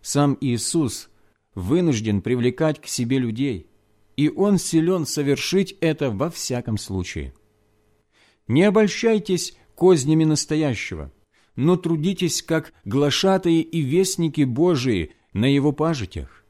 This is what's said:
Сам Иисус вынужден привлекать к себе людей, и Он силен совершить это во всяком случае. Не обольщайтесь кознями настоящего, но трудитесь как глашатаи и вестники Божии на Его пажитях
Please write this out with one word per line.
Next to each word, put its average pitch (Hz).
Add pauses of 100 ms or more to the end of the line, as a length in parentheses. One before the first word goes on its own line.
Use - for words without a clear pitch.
Сам 143
Иисус 123 (460)
вынужден 110
привлекать 127
к -
себе 127
людей, 117 (500)
и 147
Он 196
силен 165
совершить 147
это 151
во 131
всяком 120
случае. 87 (1160)
Не 143
обольщайтесь 208 (160)
кознями 160
настоящего, 143 (420)
но 170
трудитесь 170
как 160 (100)
глашатаи 165
и 160
вестники 160
Божии 127 (180)
на 107
Его 139
пажитях 135